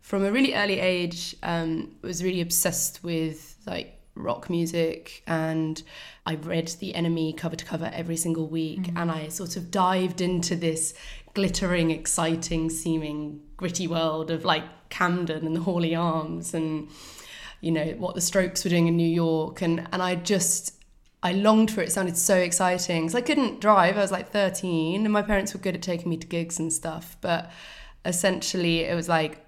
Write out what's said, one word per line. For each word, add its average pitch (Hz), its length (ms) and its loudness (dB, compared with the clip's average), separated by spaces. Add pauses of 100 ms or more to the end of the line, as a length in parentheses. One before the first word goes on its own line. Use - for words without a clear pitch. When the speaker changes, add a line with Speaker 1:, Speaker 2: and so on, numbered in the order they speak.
Speaker 1:
from 196 240 0
a 202 80 2
really 269 220 4
early 202 260 2
age, 180 600 -2
um, 165 480 -2 (100)
was 175 240 -6
really 185 160 0
obsessed - 640 0
with, 160 520 -4 (100)
like, - 340 -8 (140)
rock - 340 -4
music, 165 760 -2
and 160 560 -2 (420)
I 160 120 -4
read 165 320 -4 (120)
The - 140 -8
Enemy 165 400 0
cover 165 220 -6
to - 80 -12
cover 165 280 -6
every 170 240 -6
single 160 320 0
week, 160 360 -2
Speaker 2:
Mm. 170 180 -4
Speaker 1:
and 165 80 0
I 156 180 -4
sort 175 280 -8
of 175 140 -8
dived 185 520 2
into 175 340 0
this 165 380 -2 (400)
glittering, 180 560 2
exciting 160 800 0
seeming 151 680 -4 (180)
gritty 175 280 -2
world 160 440 0
of, 165 160 -2
like, 160 180 2 (240)
Camden 170 580 0
and 160 80 0
the 165 60 0
Hawley 170 340 2
Arms 165 600 0
and, 156 340 -2 (720)
you 170 100 -2
know, 156 140 2 (140)
what 185 160 -4
the 180 80 -2
Strokes 185 420 0
were 185 60 2
doing 170 160 6
in 170 100 4
New 170 120 4
York, 165 520 2
and, 170 320 0
and 185 100 -2
I 180 120 2
just, 175 580 0 (500)
I 180 100 0
longed 214 380 6
for 196 120 -2
it. 160 60 -2
It - 40 0
sounded 180 240 0
so 196 200 4
exciting. 180 720 2
'Cause 170 80 -2
I 247 60 2
couldn't 269 400 0
drive. 202 380 6
I - 20 2
was, 196 120 2
like, - 180 -4
thirteen, 185 760 2
and 214 80 2
my 208 100 4
parents 208 300 2
were 190 80 -8
good 180 140 0
at 175 80 -6
taking 170 260 -2
me 165 80 0
to 165 100 -8
gigs 170 320 -4
and 160 140 -2
stuff, 165 480 -6
but 170 300 -2 (560)
essentially 180 760 2
it - 100 -2
was 165 140 -2
like 156 400 0